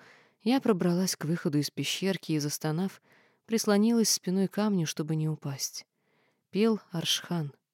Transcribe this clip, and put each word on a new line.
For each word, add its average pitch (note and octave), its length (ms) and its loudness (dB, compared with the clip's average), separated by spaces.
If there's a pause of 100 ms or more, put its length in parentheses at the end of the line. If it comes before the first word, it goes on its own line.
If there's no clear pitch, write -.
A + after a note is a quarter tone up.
(440)
я C4 180 2
пробралась F3+ 540 0
к - 100 -8
выходу D#3 320 0
из C#3+ 140 -2
пещерки F3 640 -4
и, D3+ 60 2
застонав, D#3 640 -4 (460)
прислонилась G#3+ 600 4
спиной F#3 380 0
к - 40 -6
камню, G3+ 340 0
чтобы D#3+ 300 -2
не D#3 120 0
упасть. - 600 -6 (640)
Пел G#3+ 280 2 (120)
Аршхан. E3 640 -2 (200)